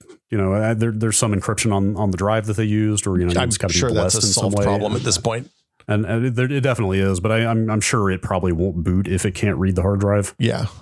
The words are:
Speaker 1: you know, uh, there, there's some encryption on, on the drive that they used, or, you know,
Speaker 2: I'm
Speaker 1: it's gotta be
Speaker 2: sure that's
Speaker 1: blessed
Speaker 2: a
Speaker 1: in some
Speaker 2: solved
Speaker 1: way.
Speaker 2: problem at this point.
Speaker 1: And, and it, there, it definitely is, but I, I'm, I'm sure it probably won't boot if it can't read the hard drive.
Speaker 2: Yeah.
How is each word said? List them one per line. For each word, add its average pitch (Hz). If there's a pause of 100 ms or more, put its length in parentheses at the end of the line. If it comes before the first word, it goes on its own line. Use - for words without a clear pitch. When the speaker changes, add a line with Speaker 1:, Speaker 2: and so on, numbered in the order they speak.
(300)
Speaker 1:
you 110
know, 95
uh, 110
there, 113
there's 110
some 110
encryption 104
on, 98
on 101
the 92
drive 104
that 104
they 110
used, 107
or, 92
you 87
know, 87
Speaker 2:
I'm -
Speaker 1:
it's 110
gotta 90
be 85
Speaker 2:
sure 120
that's 104
Speaker 1:
blessed 107
Speaker 2:
a -
Speaker 1:
in 98
some 113
Speaker 2:
solved 104
Speaker 1:
way. 101
Speaker 2:
problem 101
at 123
this 113
point. 117 (380)
Speaker 1:
And, 107
and 117
it, 123
there, 127
it 139
definitely 107
is, 98
but 107
I, 113
I'm, 113
I'm 110
sure 107
it 92
probably 92
won't 85
boot 92
if 90
it 95
can't 101
read 95
the 90
hard 98
drive. 101
Speaker 2:
Yeah. 117 (160)